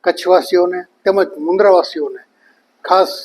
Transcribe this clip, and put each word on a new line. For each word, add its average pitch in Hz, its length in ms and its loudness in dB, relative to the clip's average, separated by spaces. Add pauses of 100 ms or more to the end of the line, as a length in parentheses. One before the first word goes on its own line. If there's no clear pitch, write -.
કચ્છવાસીઓને 180 760 0 (240)
તેમજ 196 260 0 (160)
મુન્દ્રાવાસીઓને 175 720 0 (680)
ખાસ 185 240 2 (120)